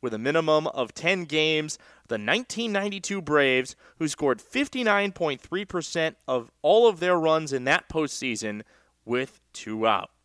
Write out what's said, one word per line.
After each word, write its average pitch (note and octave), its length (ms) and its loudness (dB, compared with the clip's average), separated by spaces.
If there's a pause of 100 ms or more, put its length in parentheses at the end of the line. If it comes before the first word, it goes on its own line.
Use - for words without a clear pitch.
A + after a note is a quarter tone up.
with A#2+ 120 -4
a A2+ 40 -4
minimum D#3 500 2
of - 260 -6
ten F3+ 300 -2
games, D#3 540 0 (320)
the A2+ 80 -2
nineteen G#3+ 560 -2
ninety-two G3 480 -4
Braves, C3+ 560 2 (220)
who D#3+ 100 -2
scored C3+ 320 0
fifty-nine G#3+ 720 -2
point D3 260 -2
three F#3+ 240 -6
percent E3 540 -4 (100)
of B2 240 -2 (100)
all G#3+ 260 6
of F#3 120 2
their F3+ 180 2
runs D#3+ 360 2
in B2+ 100 -2
that D3 240 2
postseason A#2 760 -4 (420)
with B2 340 -2 (140)
two A2 340 -2
out. G2+ 220 2 (160)